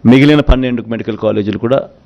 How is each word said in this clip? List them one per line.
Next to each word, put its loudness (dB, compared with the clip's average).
మిగిలిన 4
పన్నెండు 0
మెడికల్ -8
కాలేజీలు -2
కూడా -4